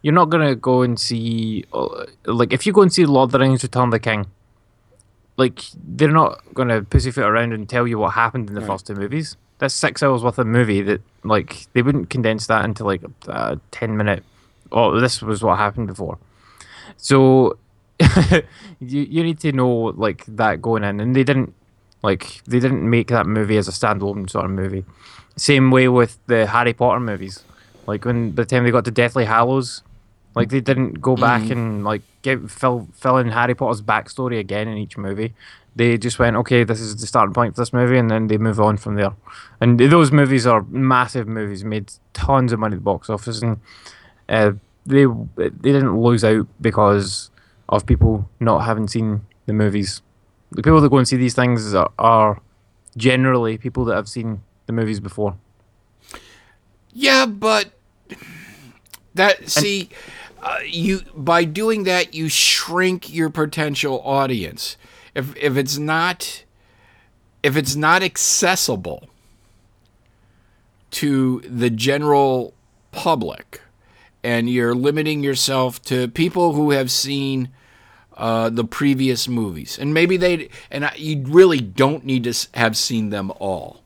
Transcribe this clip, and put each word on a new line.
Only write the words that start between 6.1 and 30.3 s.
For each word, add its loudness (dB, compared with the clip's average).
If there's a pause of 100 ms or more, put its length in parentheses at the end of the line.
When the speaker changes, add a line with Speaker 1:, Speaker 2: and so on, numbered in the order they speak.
Speaker 1:
not 2 (120)
gonna 0
pussyfoot 0
around 0
and -10
tell 0
you -4
what 0
happened -2
in -12
the -8
Speaker 2:
Right. -8
Speaker 1:
first -6
two -10
movies. -8 (220)
That's -2
six -2
hours 2
worth -2
of 0
movie 2
that, -2 (220)
like, -2
they 4
wouldn't 0
condense -2
that 2
into, -6
like, -2 (260)
a -6 (120)
ten -6
minute, -2 (500)
"Oh, 4
this 0
was -4
what 2
happened -4
before." -10 (800)
So, 4 (220)
<laughs> -20
you, 4 (600)
you -2
need -2
to -2
know, 2 (260)
like, -4
that 0
going -2
in, -4
and -2
they 4
didn't, 0 (500)
like, -2
they 0
didn't 0
make 2
that 0
movie 0
as 0
a -10
standalone -4
sort -4
of -4
movie. -6 (500)
Same 4
way 6
with 2
the 4
Harry 0
Potter 0
movies. -8 (440)
Like, -6
when, -2
by -2
the -4
time 0
they 2
got 0
to -4
Deathly 0
Hallows, 0 (540)